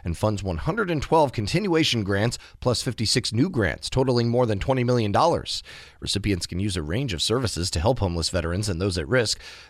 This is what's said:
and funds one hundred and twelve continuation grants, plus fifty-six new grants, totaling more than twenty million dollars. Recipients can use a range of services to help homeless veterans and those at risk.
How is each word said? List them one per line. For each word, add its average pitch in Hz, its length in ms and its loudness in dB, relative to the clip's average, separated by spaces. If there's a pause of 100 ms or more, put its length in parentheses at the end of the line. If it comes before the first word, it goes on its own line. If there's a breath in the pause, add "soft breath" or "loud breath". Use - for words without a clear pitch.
and 87 140 -2
funds 104 260 0
one 92 140 -2
hundred 175 340 -2
and 151 100 0
twelve 151 300 4
continuation 156 720 2
grants, 101 340 2 (220 loud breath)
plus 123 240 0
fifty-six - 480 0
new 131 180 2
grants, 101 400 -2
totaling 123 380 2
more 120 180 2
than 107 140 0
twenty 131 240 0
million 120 300 2
dollars. 139 500 2 (380 loud breath)
Recipients 98 440 -2
can 87 140 -6
use 98 160 -2
a 90 60 -2
range 101 320 -4
of 78 80 -4
services 107 500 0
to 85 80 -2
help 117 200 2
homeless 85 280 0
veterans 90 400 -2
and 87 140 -2
those 95 160 0
at 76 100 -4
risk. 113 320 2 (300 loud breath)